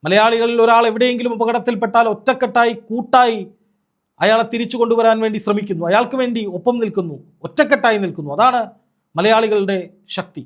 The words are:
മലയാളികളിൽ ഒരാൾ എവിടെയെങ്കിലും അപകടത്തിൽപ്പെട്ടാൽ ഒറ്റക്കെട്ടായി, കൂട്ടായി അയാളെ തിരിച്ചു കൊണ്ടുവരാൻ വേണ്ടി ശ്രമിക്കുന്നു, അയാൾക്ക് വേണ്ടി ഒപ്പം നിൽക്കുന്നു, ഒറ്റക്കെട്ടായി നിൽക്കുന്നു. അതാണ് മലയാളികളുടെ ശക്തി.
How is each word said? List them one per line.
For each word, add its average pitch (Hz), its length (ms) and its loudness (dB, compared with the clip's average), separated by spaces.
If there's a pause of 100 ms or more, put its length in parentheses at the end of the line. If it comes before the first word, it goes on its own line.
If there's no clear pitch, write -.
മലയാളികളിൽ 233 600 2
ഒരാൾ 233 240 6
എവിടെയെങ്കിലും 240 480 0
അപകടത്തിൽപ്പെട്ടാൽ 233 760 0
ഒറ്റക്കെട്ടായി, 240 580 0 (180)
കൂട്ടായി 240 500 2 (840)
അയാളെ 220 280 4
തിരിച്ചു 233 280 -4
കൊണ്ടുവരാൻ 226 440 2
വേണ്ടി 220 200 -2
ശ്രമിക്കുന്നു, 202 440 -2
അയാൾക്ക് 240 340 0
വേണ്ടി 233 200 -4 (160)
ഒപ്പം 240 240 -2
നിൽക്കുന്നു, 175 340 -6 (300)
ഒറ്റക്കെട്ടായി 240 580 0
നിൽക്കുന്നു. 151 320 -8
അതാണ് 247 240 2 (580)
മലയാളികളുടെ 208 580 0 (400)
ശക്തി. 175 300 -12